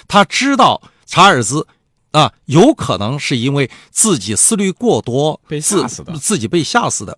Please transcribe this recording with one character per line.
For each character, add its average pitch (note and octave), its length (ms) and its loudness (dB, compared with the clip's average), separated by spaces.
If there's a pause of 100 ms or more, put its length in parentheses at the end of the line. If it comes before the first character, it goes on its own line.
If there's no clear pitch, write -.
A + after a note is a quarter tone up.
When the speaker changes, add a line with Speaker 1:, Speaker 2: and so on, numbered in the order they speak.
Speaker 1:
他 G3+ 160 4
知 C#4 320 0
道 E3+ 260 2 (240)
查 - 200 4
尔 D3 180 4
斯， C3 240 -4 (440)
啊， D3 200 2 (140)
有 F#3+ 280 6
可 B2+ 240 -4
能 A#2 220 -4
是 - 160 -4
因 B2+ 180 -2
为 C#3 160 -2 (200)
自 G3+ 280 0
己 A2 160 -6
思 - 220 0
虑 F#3+ 160 0
过 E3+ 300 0
多， C#3+ 480 -2
Speaker 2:
被 D3+ 100 -8
吓 D#3+ 260 -2
死 - 200 -12
的。 E2 80 -12
Speaker 1:
自-， C#3+ 60 -10 (160)
自 B2 40 -2
己 G#2+ 80 -4
被 E3+ 160 0
吓 F#3+ 260 -2
死 - 140 -6
的。 F2+ 140 -12